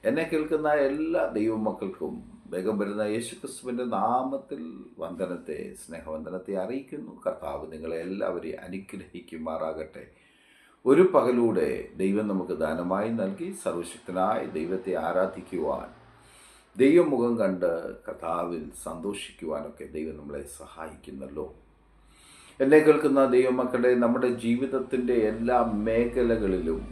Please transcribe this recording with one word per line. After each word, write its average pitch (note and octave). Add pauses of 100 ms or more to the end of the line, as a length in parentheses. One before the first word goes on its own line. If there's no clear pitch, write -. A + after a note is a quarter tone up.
എന്നെ D3+
കേൾക്കുന്ന D3+ (160)
എല്ലാ D#3+ (160)
ദൈവമക്കൾക്കും G#2+ (400)
വേഗം F#2
വരുന്ന G#2 (100)
യേശുക്രിസ്തുവിൻ്റെ B2
നാമത്തിൽ B2+ (440)
വന്ദനത്തെ, F2 (260)
സ്നേഹവന്ദനത്തെ D#2+ (100)
അറിയിക്കുന്നു. C3+ (100)
കർത്താവ് D2
നിങ്ങളെ D#2+ (100)
എല്ലാവരെയും F2+
അനുഗ്രഹിക്കുമാറാകട്ടെ. D#2+ (880)
ഒരു E3+ (100)
പകലൂടെ A#2 (340)
ദൈവം G#2
നമുക്ക് F2+
ദാനമായി F2+ (120)
നൽകി, G2 (140)
സർവശക്തനായ F2 (140)
ദൈവത്തെ F#2 (120)
ആരാധിക്കുവാൻ, F2+ (920)
ദൈവമുഖം C#3
കണ്ട് F2+ (340)
കർത്താവിൽ E2 (220)
സന്തോഷിക്കുവാനൊക്കെ E2 (100)
ദൈവം D#2
നമ്മളെ D2 (160)
സഹായിക്കുന്നല്ലോ. C#2+ (1160)
എന്നെ D3+
കേൾക്കുന്ന C#3+ (120)
ദൈവമക്കളെ, B2+ (120)
നമ്മുടെ A#2+ (140)
ജീവിതത്തിൻ്റെ B2 (160)
എല്ലാ A#2+ (300)
മേഖലകളിലും A2 (100)